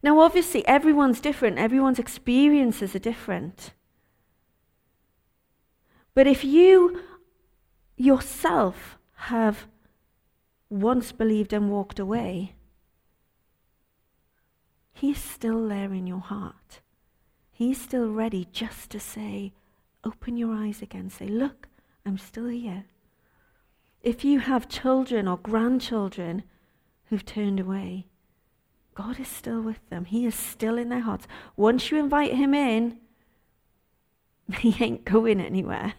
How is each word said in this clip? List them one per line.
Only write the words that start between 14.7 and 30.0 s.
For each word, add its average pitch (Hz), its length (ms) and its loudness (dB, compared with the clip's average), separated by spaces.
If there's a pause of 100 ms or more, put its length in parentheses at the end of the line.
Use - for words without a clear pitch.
he's 285 300 -4
still 226 440 -4
there 196 260 -6
in 185 120 -6
your 180 140 -8
heart. - 640 -14 (680)
He's 254 300 -4
still 240 280 -4
ready 214 420 -4
just - 400 -12
to 208 80 -12
say, 202 540 -12 (500)
open 233 340 -8
your 226 160 -4
eyes 214 280 -6
again, 190 280 -14
say, - 180 -14
"Look, 240 400 -4 (380)
I'm 196 140 -4
still 226 280 -12
here." 226 380 -8 (1160)
If 240 200 -4
you 277 180 4
have 254 280 -2
children 262 580 0
or 180 100 -2
grandchildren 208 1040 -4 (640)
who've 208 200 -6
turned 202 340 -4
away, 185 460 -8 (880)
God 226 260 -10
is 262 80 -10
still 226 340 -8
with 220 180 -8 (100)
them. 175 160 -10